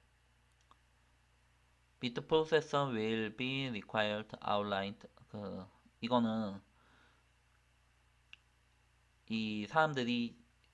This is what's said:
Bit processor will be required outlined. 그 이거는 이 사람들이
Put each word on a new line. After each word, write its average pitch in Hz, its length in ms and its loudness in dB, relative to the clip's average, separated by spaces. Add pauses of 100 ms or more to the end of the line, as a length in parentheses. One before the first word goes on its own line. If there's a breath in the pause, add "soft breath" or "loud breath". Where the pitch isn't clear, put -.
(2000)
Bit 127 260 -2
processor 151 680 4
will 110 440 0
be 131 340 -4
required 107 720 -2
outlined. 101 640 -2 (220)
그 95 360 -10 (360)
이거는 113 600 0 (2750 soft breath)
이 107 420 -2
사람들이 123 680 0 (380)